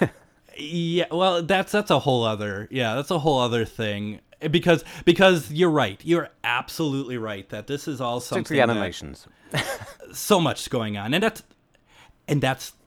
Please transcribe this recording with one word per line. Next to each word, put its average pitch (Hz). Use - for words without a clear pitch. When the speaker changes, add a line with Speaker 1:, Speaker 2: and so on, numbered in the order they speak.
Speaker 1:
<laughs> 156
Speaker 2:
Yeah, 165
well, 175
that's, 190
that's 208
a 151
whole 127
other, 104
yeah, 117
that's 135
a 180
whole 139
other 117
thing. 104
Because, 170
because 180
you're 165
right. 123
You're 160
absolutely 131
right 104
that 107
this 143
is 139
all 120
Speaker 1:
Stick -
to -
Speaker 2:
something 117
Speaker 1:
the 131
Speaker 2:
that 117
Speaker 1:
animations. 92
<laughs> -
Speaker 2:
so -
much 135
going 110
on. 104
And 170
that's, 220
and 147
that's, 131